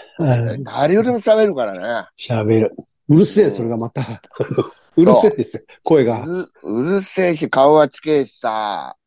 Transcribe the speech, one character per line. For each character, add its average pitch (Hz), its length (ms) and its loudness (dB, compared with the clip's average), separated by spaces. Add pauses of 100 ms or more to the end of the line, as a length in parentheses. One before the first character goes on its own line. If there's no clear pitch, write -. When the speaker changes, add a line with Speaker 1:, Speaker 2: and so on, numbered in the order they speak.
(540)
Speaker 1:
う 117 40 -10
ん。 139 60 -12
Speaker 2:
誰 143 320 -2
よ 220 80 2
り 247 60 0
も 247 60 -2
喋 220 300 2
る 202 80 -2
か 127 120 -4
ら 101 380 -6
ね。 - 40 -20 (100)
Speaker 1:
喋 110 440 0
る。 110 120 -2 (360)
う 143 60 6
る 190 100 6
せ 208 180 2
え、 165 40 4
Speaker 2:
う - 40 0
ん。 - 20 -12
Speaker 1:
そ - 80 -8
れ 117 80 -6
が 117 80 -4
ま 117 120 -8
た。 - 120 -8
<laughs> 123 80 -8 (840)
う 165 100 4
る - 80 6
せ 127 140 6
え 208 40 4
で 147 120 -6
す - 140 -8
よ、 - 100 -14
Speaker 2:
そ - 80 -20
う。 - 80 -20
Speaker 1:
声 147 220 4
が。 113 180 -4
Speaker 2:
う - 20 -12
る-、 175 220 -8 (160)
う 107 200 -4 (100)
る 196 80 -2
せ 185 260 -4
え 170 80 0
し、 151 140 -6
顔 135 240 4
は 151 160 4
近 - 220 -8
え 143 140 2
し - 140 -20
さ。 104 560 -6 (120)